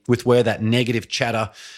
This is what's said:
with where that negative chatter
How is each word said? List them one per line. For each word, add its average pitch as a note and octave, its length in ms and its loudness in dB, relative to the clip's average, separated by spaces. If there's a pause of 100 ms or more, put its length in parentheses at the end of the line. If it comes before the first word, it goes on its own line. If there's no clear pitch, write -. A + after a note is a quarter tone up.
with A#2 180 0
where B2 160 4
that A2 220 -2
negative A#2 460 0
chatter A2+ 420 -4 (260)